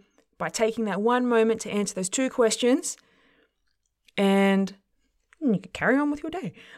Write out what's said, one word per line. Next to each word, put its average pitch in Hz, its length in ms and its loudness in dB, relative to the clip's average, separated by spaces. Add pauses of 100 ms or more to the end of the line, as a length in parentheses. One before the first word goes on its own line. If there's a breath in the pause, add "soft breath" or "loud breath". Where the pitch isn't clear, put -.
(380)
by 165 100 -4
taking 220 380 -2
that 190 160 -4
one 247 240 2
moment 226 340 2
to - 100 -10
answer 202 240 -4
those 185 140 -4
two 262 220 -2
questions, 247 640 0 (1200 soft breath)
and 196 580 2 (640)
you 226 200 0
can - 140 -18
carry 226 260 0
on 294 120 0
with 294 120 -6
your 320 80 -10
day. 320 240 -10 (240 loud breath)